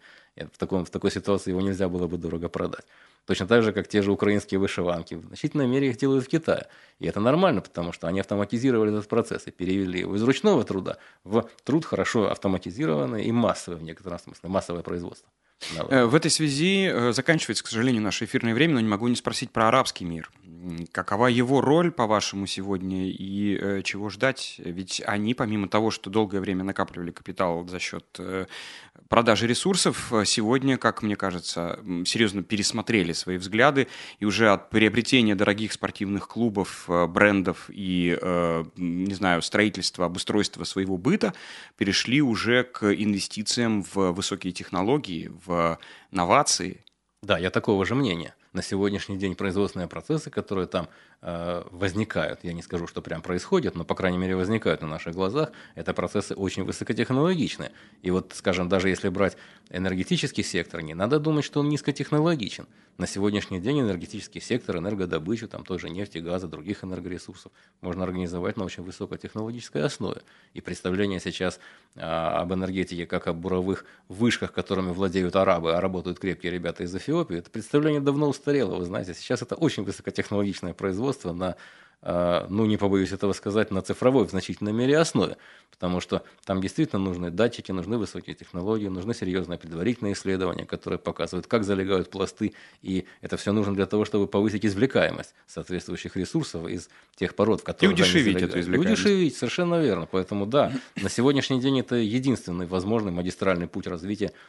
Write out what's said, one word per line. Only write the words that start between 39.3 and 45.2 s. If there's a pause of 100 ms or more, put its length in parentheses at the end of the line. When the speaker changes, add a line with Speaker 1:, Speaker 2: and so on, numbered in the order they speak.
Speaker 2:
строительства,
обустройства
своего
быта (460)
перешли
уже
к
инвестициям (120)
в
высокие
технологии, (160)